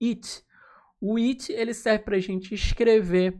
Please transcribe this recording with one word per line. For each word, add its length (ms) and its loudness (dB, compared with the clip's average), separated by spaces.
it. 400 -4
O 160 -2
it, 360 -2
ele 200 -4
serve 320 0
pra 140 -2
gente 360 -4
escrever 840 2